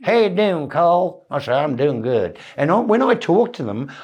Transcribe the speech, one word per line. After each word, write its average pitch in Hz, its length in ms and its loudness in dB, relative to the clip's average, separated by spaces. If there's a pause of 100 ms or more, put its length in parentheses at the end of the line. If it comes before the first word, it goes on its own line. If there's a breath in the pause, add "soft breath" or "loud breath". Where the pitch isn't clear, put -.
How 214 140 2
you 220 120 4
doing, 180 380 0
Cole? 170 600 0
I 143 80 -6
said, 135 160 -4
I'm 143 220 0
doing 135 260 0
good. 110 380 -2 (180 loud breath)
And 143 140 0
I, 196 80 2
when 233 240 2
I 247 100 2
talked 226 440 0
to 147 60 -6
them 117 280 -8 (120 loud breath)